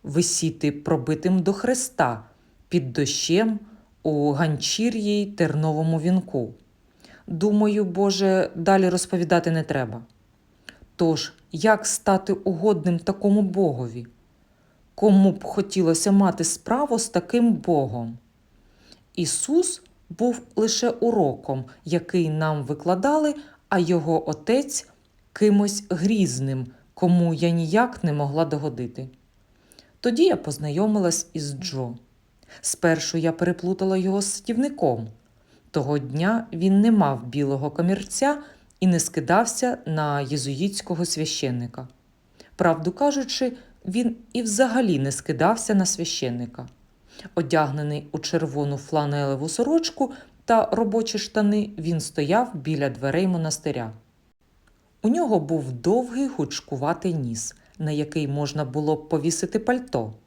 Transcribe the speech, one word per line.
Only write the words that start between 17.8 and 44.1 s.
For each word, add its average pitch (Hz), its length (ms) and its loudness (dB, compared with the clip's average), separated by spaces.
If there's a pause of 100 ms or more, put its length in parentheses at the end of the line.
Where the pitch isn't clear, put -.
Ісус 311 680 0 (360)
був 240 240 0 (140)
лише 226 340 2
уроком, 143 760 0 (200)
який 170 460 0
нам 156 340 -2
викладали, 196 680 0 (340)
а - 100 2
його 160 520 0
отець 269 580 -2 (440)
кимось 202 580 2
грізним, 135 760 0 (280)
кому 175 400 4
я 170 160 0
ніяк 175 540 0
не 160 80 0
могла 143 320 0
догодити. 131 640 -6 (920)
Тоді 240 240 4
я 349 120 4
познайомилась 170 960 0
із 143 220 -6
Джо. 131 400 -8 (680)
Спершу 165 580 0
я 165 140 0
переплутала 185 640 -2
його 190 260 0
з 202 40 -4
садівником. 202 840 -2 (640)
Того 147 280 0
дня 170 540 -2
він 190 280 4
не 226 100 6
мав 139 360 2
білого 139 440 -2
комірця 196 680 0 (420)
і 185 60 4
не 170 140 4
скидався 202 840 0
на 151 340 -2
єзуїтського 151 840 -4
священника. 131 840 -6 (680)
Правду 165 360 2
кажучи, 277 600 0 (340)
він 226 300 -2 (160)